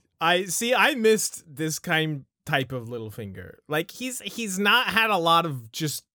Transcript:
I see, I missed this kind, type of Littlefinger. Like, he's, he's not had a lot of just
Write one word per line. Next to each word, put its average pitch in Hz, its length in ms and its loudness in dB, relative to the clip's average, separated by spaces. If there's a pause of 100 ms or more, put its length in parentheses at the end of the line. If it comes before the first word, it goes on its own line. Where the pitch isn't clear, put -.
(200)
I 180 240 2
see, 233 300 0
I 240 200 4
missed 220 540 2
this 151 300 -6
kind, 156 480 -2 (180)
type 139 260 -2
of 120 180 -8
Littlefinger. 110 640 -12 (140)
Like, 151 260 -4
he's, 247 280 -10
he's 202 380 -8
not 214 300 4
had 220 200 2
a 208 80 2
lot 170 300 4
of 123 260 -8
just - 320 -6 (100)